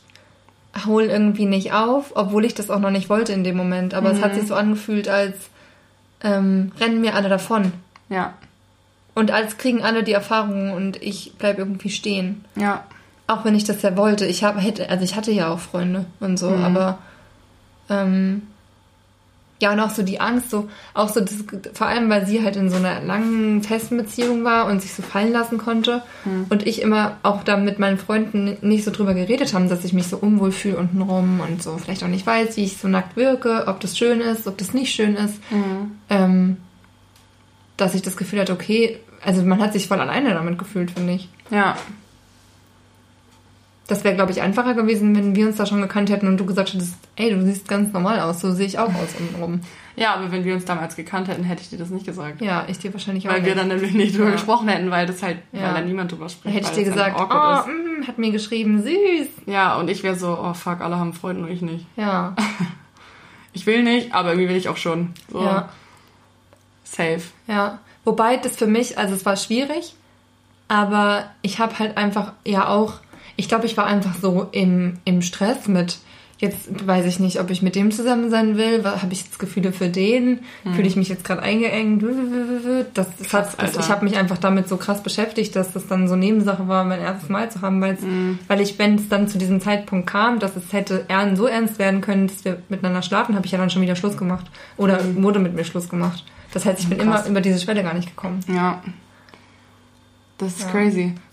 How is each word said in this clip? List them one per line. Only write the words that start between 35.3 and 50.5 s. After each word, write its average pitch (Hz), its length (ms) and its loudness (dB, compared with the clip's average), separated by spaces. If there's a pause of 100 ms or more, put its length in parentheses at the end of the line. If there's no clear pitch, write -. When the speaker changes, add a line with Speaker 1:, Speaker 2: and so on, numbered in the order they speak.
Speaker 2:
Mhm. 202 400 -2 (180)
Speaker 1:
Ähm, 185 480 4 (1160)
dass 196 200 0
ich 185 60 0
das 190 140 -6
Gefühl 202 240 -4
hatte, 185 140 0
okay, 220 440 0 (280)
also 185 180 4
man 185 180 4
hat 208 120 0
sich 202 160 -2
voll 190 100 2
alleine 185 340 0
damit 170 240 -2
gefühlt, 180 340 -4
finde 180 240 -2
ich. 185 120 -6 (220)
Speaker 2:
Ja. 202 260 2 (2000)
Speaker 1:
Das 202 160 -2
wäre, 202 100 4
glaub 190 160 2
ich, 185 120 -2
einfacher 240 340 0
gewesen, 214 400 4
wenn 202 200 2
wir 214 120 4
uns 214 100 0
da 214 80 0
schon 202 160 0
gekannt 202 300 0
hätten 196 160 0
und 190 100 4
du 196 80 0
gesagt 190 280 -2
hättest, 175 200 -4 (220)
ey, 220 160 0
du 185 120 2
siehst 196 240 0
ganz 202 240 0
normal 196 280 0
aus, 165 200 -2
so 185 140 0
sehe 196 140 0
ich 190 100 -6
auch 226 160 0
aus 170 260 -4
untenrum. 170 420 -6 (340)
Speaker 2:
Ja, 220 180 0
aber 185 180 -6
wenn 185 120 -4
wir 185 100 -2